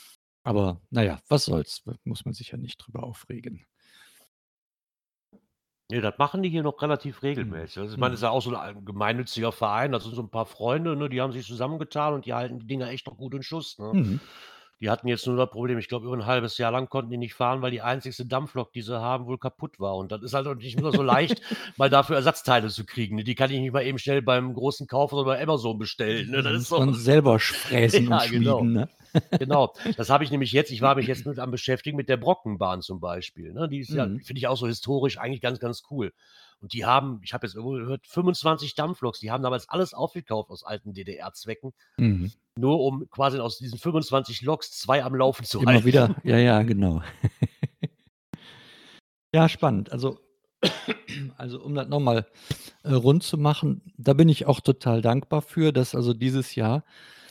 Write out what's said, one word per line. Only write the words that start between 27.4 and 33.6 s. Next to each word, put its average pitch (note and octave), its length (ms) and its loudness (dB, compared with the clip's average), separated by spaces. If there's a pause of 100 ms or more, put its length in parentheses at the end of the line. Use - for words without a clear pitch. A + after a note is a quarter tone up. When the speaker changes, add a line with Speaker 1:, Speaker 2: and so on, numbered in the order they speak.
Speaker 1:
fräsen B2 520 4
Speaker 2:
<laughs> A#3+ 40 2
Ja, B2+ 120 4
Speaker 1:
und A#2 80 0
Speaker 2:
genau. A#2+ 280 4
Speaker 1:
schmieden, A#2 140 4
ne? A#2 160 2 (260)
<laughs> - 240 2
Speaker 2:
Genau. C3+ 360 2 (220)
Das A2+ 140 -4
habe D3 140 6
ich B2+ 60 -4
nämlich C3+ 220 0
jetzt, D3 180 2
ich A#2 120 -6
war C#3 120 6
mich B2+ 120 0
jetzt B2 200 -4
mit C3+ 120 -6
am B2+ 120 -6
Beschäftigen C3 460 -4
mit C3+ 120 -6
der C3 80 2
Brockenbahn G2+ 640 -2
zum F#2 180 -10
Beispiel, F2 520 -10
ne? D3+ 160 -6